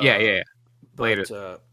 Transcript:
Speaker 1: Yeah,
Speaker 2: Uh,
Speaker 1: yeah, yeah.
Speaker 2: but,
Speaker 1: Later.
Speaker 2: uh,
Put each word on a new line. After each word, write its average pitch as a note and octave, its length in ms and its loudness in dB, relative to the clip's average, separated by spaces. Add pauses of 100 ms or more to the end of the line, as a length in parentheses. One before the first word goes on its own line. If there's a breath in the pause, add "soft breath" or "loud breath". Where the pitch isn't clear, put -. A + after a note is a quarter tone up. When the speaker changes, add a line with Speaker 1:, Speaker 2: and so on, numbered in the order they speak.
Speaker 1:
Yeah, B2+ 140 4
Speaker 2:
Uh, G2+ 40 2
Speaker 1:
yeah, A2 140 2
yeah. F#2 100 -2 (540)
Speaker 2:
but, A#2 60 -4 (140)
Speaker 1:
Later. G2 160 -6
Speaker 2:
uh, G2 240 -14 (160)